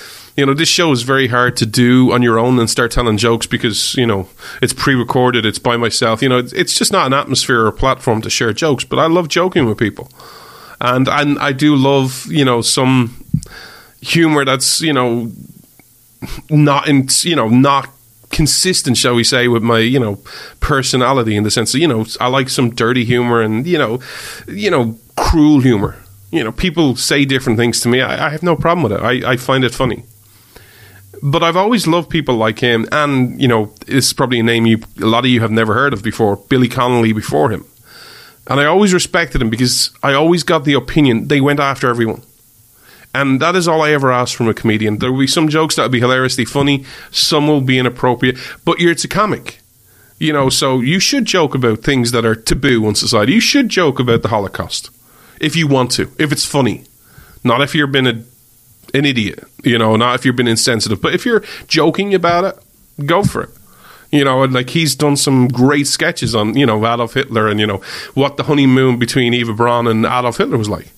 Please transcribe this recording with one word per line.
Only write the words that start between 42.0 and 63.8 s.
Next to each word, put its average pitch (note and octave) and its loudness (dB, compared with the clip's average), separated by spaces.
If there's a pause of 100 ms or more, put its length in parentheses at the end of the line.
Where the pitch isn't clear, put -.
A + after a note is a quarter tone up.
And C3+ 0
that E3+ 0
is F3 0
all D#3+ 2
I D3+ 2
ever C#3 2
asked B2 0
from A#2 0
a G#2+ 0
comedian. G#2+ 0
There B2+ -2
will C3 -2
be C3+ 2
some D#3+ 2
jokes D#3 0
that C#3 0
will A#2 0
be B2+ 0
hilariously B2+ 0
funny, C#3 0 (280)
some D3 0
will D3+ 2
be C3 0
inappropriate, B2+ 0 (260)
but E3+ 0
you're, F3 4
it's D#3+ -2
a C#3 -8
comic. G3 -4 (580)
You D3+ -2
know, C#3 2
so C3 0
you D3+ 0
should C4+ 0
joke E3 0
about A#2 0
things B2 0
that A#2 0
are A2+ 2
taboo B2 0
in G#2 -2
society. A2+ 0
You A#3 4
should C4+ 2
joke D3 0
about A#2 2
the G#2 -4
Holocaust, G2 -6 (500)
if D3+ -2
you E3 -2
want B2+ 2
to, - -4
if C#3 -2
it's - -2
funny. B2 -2 (600)
Not B2 2
if C#3 -2
you're D3 0
being C3+ 0
a, A#2 -2 (680)
an C#3+ 0
idiot, A#2 -4 (180)
you A#2 2
know, A2 2
not B2 2
if B2+ -6
you're B2+ 2
being B2 0
insensitive. A2 -2
But D#3 0
if F3 -6
you're A3+ 0 (220)
joking E3 0
about F3 0
it, - -10
go F3 2
for - -2
it. - -12 (600)